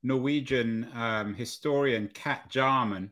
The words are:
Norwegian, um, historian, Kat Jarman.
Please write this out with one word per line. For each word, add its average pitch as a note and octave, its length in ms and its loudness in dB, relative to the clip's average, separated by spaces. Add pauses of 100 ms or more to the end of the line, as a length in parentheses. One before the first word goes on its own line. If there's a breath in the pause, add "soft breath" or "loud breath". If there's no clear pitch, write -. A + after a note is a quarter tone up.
Norwegian, B2+ 920 0
um, A2 400 -2
historian, A#2+ 800 0
Kat - 360 -6
Jarman. A#2+ 640 2